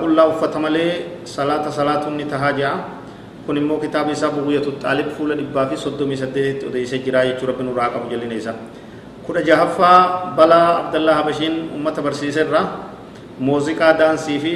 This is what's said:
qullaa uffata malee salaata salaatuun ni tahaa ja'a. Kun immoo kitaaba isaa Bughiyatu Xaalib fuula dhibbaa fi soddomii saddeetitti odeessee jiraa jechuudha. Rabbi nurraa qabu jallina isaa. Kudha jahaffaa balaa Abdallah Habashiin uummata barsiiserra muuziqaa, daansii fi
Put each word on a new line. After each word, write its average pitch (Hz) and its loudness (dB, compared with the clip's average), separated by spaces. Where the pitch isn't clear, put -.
qullaa 160 4
uffata 151 -2
malee 160 0
salaata 147 -2
salaatuun 147 -2
ni 147 -4
tahaa 143 0
ja'a. 143 0
Kun 147 -2
immoo 147 0
kitaaba 151 -2
isaa 147 0
Bughiyatu 143 0
Xaalib 147 0
fuula 151 -2
dhibbaa 135 -2
fi 151 -4
soddomii 139 -4
saddeetitti 135 -2
odeessee 127 -4
jiraa 127 2
jechuudha. 127 -2
Rabbi 131 -4
nurraa 123 0
qabu 117 -6
jallina 117 -6
isaa. 110 -6
Kudha 170 -2
jahaffaa 180 4
balaa 170 6
Abdallah 156 2
Habashiin 156 -2
uummata 151 -4
barsiiserra 143 0
muuziqaa, 143 2
daansii 151 2
fi 160 -2